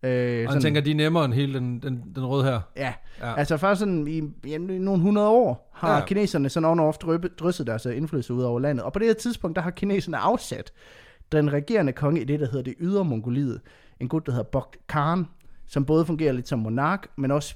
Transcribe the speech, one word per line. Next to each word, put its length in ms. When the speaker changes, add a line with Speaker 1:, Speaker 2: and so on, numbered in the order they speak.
Speaker 1:
Øh, 80
Speaker 2:
Og 20
han 360
Speaker 1:
sådan 140
Speaker 2:
tænker, 180
de 100
er 40
nemmere 300
end 100
hele 200
den, 280
den, 200
den 120
røde 180
her. 160
Speaker 1:
Ja. 160
Speaker 2:
Ja. 160
Speaker 1:
Altså, 200
først 220
sådan 300
i, 140
ja, 60
i 40
nogle 440
hundrede 260
år 460
har 240
Speaker 2:
Ja. 60
Speaker 1:
kineserne 440
sådan 200
on 120
og 80
off 100
drøbbe-, 300
drysset 380
deres, 200
øh, 100
indflydelse 380
ud 80
over 180
landet. 240
Og 80
på 60
det 100
her 60
tidspunkt, 420
der 60
har 80
kineserne 480
afsat 540
den 200
regerende 400
konge 280
i 40
det, 160
der 60
hedder 160
det 180
ydre 240
Mongoliet. 560
En 80
gut, 180
der 60
hedder 200
Bogd 220
Khan, 380
som 160
både 220
fungerer 260
lidt 160
som 100
monark, 480
men 140
også 260